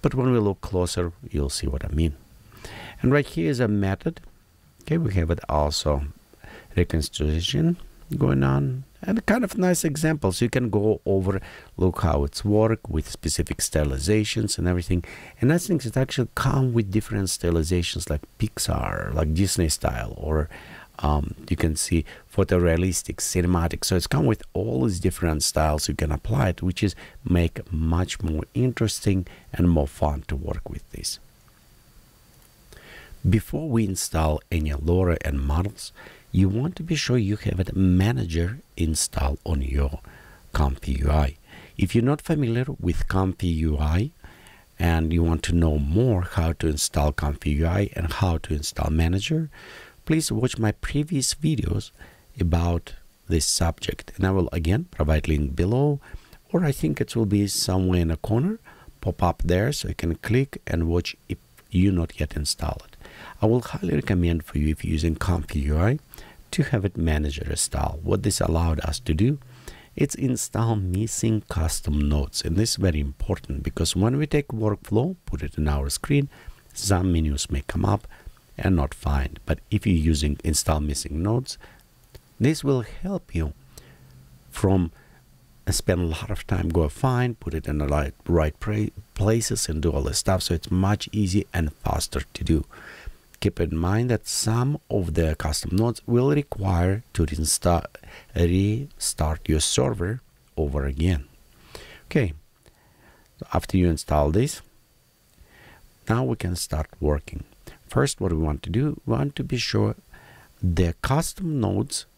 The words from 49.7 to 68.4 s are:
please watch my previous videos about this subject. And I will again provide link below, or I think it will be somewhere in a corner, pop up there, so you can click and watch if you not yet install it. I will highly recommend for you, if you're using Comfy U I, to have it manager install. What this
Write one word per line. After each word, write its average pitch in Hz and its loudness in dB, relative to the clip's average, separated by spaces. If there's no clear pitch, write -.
please 160 0
watch 113 0
my 107 2
previous 143 -2
videos 143 -2
about 85 0
this 82 2
subject. - -2
And 95 0
I 95 2
will 92 2
again 85 0
provide 78 0
link 73 0
below, 135 2
or 175 2
I 143 2
think 156 -2
it - -2
will 113 2
be 101 2
somewhere 92 2
in 82 2
a 80 -2
corner, 151 0
pop - -2
up 90 2
there, 95 2
so - -6
you 82 -4
can 82 -2
click 131 -2
and 82 0
watch 87 -2
if - -6
you 92 4
not 87 0
yet 78 -4
install - -4
it. - -20
I 113 2
will 117 4
highly - -4
recommend 87 2
for - -4
you, 76 2
if 78 -2
you're 85 -2
using 78 0
Comfy 82 -2
U 73 0
I, 113 2
to 151 0
have 101 0
it - -2
manager 76 0
install. - -4
What 95 -2
this 98 0